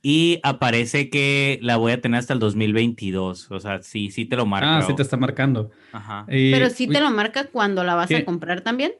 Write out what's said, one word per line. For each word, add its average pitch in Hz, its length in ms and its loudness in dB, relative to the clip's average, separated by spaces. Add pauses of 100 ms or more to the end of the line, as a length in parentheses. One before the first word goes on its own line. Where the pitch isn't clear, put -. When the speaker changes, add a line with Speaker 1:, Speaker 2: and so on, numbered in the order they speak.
Speaker 1:
y 165 440 4
aparece 131 680 0
que 139 500 2
la 120 160 0
voy 117 140 2
a 123 100 0
tener 120 200 0
hasta 123 120 -4
el 131 60 0
dos 107 180 0
mil 107 160 2
veintidós. 95 760 -2
O 98 100 -10
sea, 98 220 -6
sí, 104 300 -8
sí 117 140 -6
te 123 100 -4
lo 120 100 0
marca, 107 320 2
Speaker 2:
Ah, - 40 2
sí 92 100 0
Speaker 1:
o - 20 0
Speaker 2:
te 143 80 0
está 131 140 -2
marcando. 123 560 0 (200)
Speaker 1:
Ajá. 104 360 -12
Speaker 2:
Y 135 240 4
Speaker 3:
Pero 131 180 4
sí 247 160 -4
te 285 120 2
Speaker 2:
uy. - 20 4
Speaker 3:
lo 294 100 2
marca 220 380 -2
cuando 202 360 0
la 175 120 0
vas 170 160 0
a 160 60 2
Speaker 2:
¿Qué? 147 60 -2
Speaker 3:
comprar 175 380 -4
también. 254 380 -4